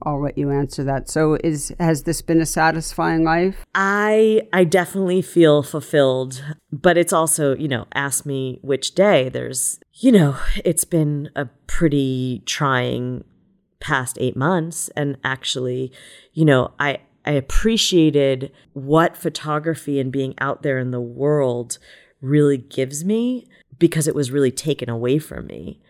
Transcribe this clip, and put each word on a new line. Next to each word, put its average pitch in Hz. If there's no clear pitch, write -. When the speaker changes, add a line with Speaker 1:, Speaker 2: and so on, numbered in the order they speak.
Speaker 1:
I'll 143
let 143
you 143
answer 143
that. 135
So 156
is, 156
has 160
this 165
been 165
a 160
satisfying 160
life? 170
Speaker 2:
I, 214
I 185
definitely 185
feel 151
fulfilled, 131
but 165
it's 170
also, 156
you 156
know, 127
ask 139
me 131
which 139
day. 175
There's, 127
you 262
know, 147
it's 165
been 151
a 143
pretty 131
trying 123
past 131
eight 127
months. 160
And 143
actually, 131
you 156
know, 135
I, 143
I -
appreciated 143
what 151
photography 151
and 131
being 135
out 139
there 135
in 127
the 123
world 123
really 143
gives 139
me, 233
because 165
it 156
was 139
really 135
taken 127
away 123
from -
me, -